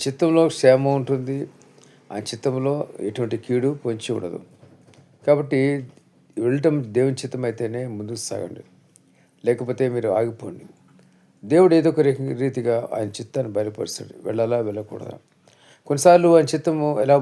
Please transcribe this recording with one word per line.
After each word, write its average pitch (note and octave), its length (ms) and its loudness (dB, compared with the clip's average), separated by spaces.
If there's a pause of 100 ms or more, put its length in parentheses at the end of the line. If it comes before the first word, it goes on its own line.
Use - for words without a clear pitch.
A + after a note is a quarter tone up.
చిత్తంలో E3 360 2 (120)
క్షేమం C3+ 440 4
ఉంటుంది. C3+ 380 -4 (760)
ఆయన G#2 200 -8
చిత్తంలో C3 440 -2 (360)
ఎటువంటి A#2 340 -4
కీడు B2 260 0 (140)
పొంచి A#2 320 -6
ఉండదు. F2 240 -8 (880)
కాబట్టి C#3+ 320 2 (840)
వెళ్ళటం D3 300 2 (220)
దేవుని C3 260 2
చిత్తం B2+ 280 -8
అయితేనే A#2 340 -6 (120)
ముందుకు G#2+ 300 -10
సాగండి, F#2+ 380 -10 (760)
లేకపోతే A#2+ 400 -2 (120)
మీరు A2 240 -2
ఆగిపోండి. A2 480 -6 (880)
దేవుడు F3+ 240 8
ఏదో D#3 160 4
ఒక D3+ 140 4
రీ-, C3+ 340 -4
రీతిగా A#2+ 340 -2 (180)
ఆయన G#2+ 140 -4 (120)
చిత్తాన్ని A2+ 360 -6
బయలుపరుస్తాడు, G2+ 580 -6 (140)
వెళ్ళాలా A2+ 300 -2 (100)
వెళ్ళకూడదా. - 480 -10 (680)
కొన్నిసార్లు E3+ 500 6
ఆయన D3+ 140 4
చిత్తము D#3 360 -2 (160)
ఎలా C#3 180 6